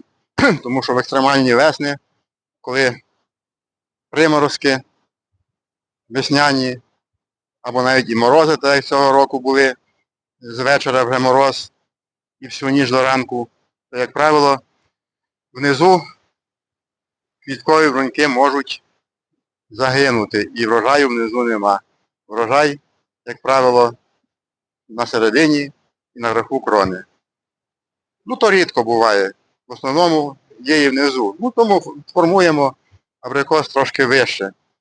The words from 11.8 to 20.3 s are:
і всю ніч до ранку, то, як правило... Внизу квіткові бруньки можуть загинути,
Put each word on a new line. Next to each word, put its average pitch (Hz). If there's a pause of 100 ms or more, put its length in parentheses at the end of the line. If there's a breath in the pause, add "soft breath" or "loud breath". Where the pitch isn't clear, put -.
і 135
всю 135
ніч 135
до 131
ранку, 127 (420)
то, 127
як 123
правило... 143 (920)
Внизу 143 (1400)
квіткові 156
бруньки 135
можуть 135 (880)
загинути, 120